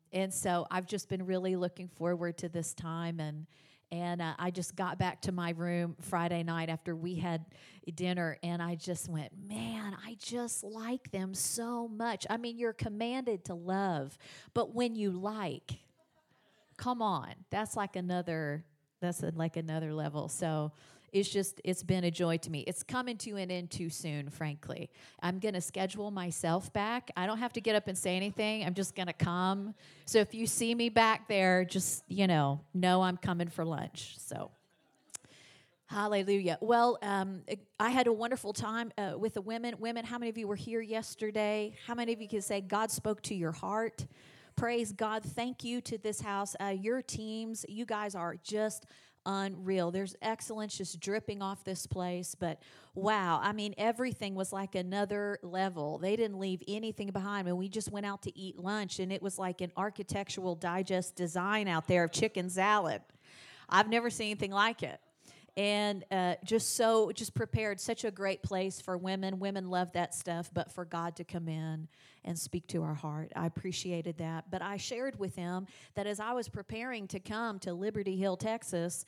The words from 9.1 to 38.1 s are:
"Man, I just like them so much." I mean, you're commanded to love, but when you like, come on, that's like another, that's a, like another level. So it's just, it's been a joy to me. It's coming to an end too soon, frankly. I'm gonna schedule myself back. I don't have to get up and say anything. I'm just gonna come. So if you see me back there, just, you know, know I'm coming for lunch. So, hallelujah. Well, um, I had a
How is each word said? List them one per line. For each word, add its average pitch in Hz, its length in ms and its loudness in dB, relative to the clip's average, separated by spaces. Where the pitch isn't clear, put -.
"Man, 214 680 -6
I 220 120 -12
just 233 480 -4
like 220 480 -6
them 190 240 -2
so 233 540 -2
much." 220 380 -2
I 220 100 0
mean, 233 200 -6
you're 233 160 0
commanded 226 720 -2
to 190 80 -6
love, 170 640 0
but 233 180 0
when 233 220 2
you 202 160 2
like, 190 720 -4
come 247 260 0
on, 175 320 0
that's 214 240 -2
like 202 200 -2
another, 170 680 0
that's 175 220 0
a, 165 140 0
like 165 220 0
another 160 360 -2
level. 151 340 -2
So 156 440 0
it's 196 180 4
just, 196 340 -2
it's 180 200 0
been 180 220 4
a 170 40 4
joy 165 280 4
to 165 120 -8
me. 147 120 -2
It's - 200 -4
coming 247 380 -4
to 208 160 -6
an 185 160 -4
end 175 180 -4
too 165 220 -4
soon, 147 400 -4
frankly. 143 580 -6
I'm 180 160 0
gonna 190 240 0
schedule 196 480 -2
myself 180 640 0
back. 226 420 0
I 180 120 2
don't 214 100 0
have 240 160 -2
to 233 80 -4
get 220 140 4
up 208 120 2
and 190 80 -2
say 180 200 2
anything. 208 500 0
I'm 180 80 2
just 190 220 -2
gonna 175 180 -2
come. 185 640 2
So - 120 6
if 208 160 6
you 226 140 -2
see 233 260 2
me 233 160 4
back 220 380 6
there, 185 380 6
just, - 420 0
you 190 180 4
know, 147 360 6
know 185 300 6
I'm 180 140 2
coming 175 320 0
for 165 140 -4
lunch. - 540 -4
So, - 320 -8
hallelujah. 202 760 2
Well, 233 420 8
um, 190 400 0
I 220 120 2
had 254 160 6
a 233 60 8